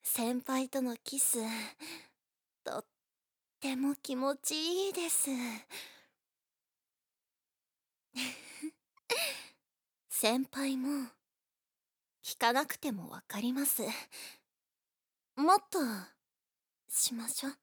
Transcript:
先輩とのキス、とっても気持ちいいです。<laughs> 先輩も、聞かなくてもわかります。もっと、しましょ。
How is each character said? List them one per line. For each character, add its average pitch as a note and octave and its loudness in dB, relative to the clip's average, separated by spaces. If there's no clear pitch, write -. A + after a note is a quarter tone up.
先 B3 2
輩 C4 0
と C4+ 0
の B3 0
キ - -8
ス、 - 4
と - -4
っ - -8
て C4+ -2
も C#4 2
気 - -6
持 C4+ 2
ち - -4
い - 0
い - -6
で E4+ -2
す。 - 2
<laughs> B3+ -8
先 B3 4
輩 C4+ -2
も、 C4 -2
聞 - -8
か A#3+ 6
な C#4 4
く - -8
て C#4 -2
も F3 -8
わ - -14
か G3+ -4
り A#3+ 2
ま C#4 0
す。 C#4 2
も E4 8
っ - 0
と、 G4 0
し - 2
ま A#3 -6
し - -2
ょ。 C#4 0